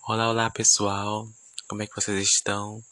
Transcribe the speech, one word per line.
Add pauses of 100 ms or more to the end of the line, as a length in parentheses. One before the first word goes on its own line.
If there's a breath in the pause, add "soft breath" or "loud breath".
Olá,
olá,
pessoal! (400)
Como
é
que
vocês
estão?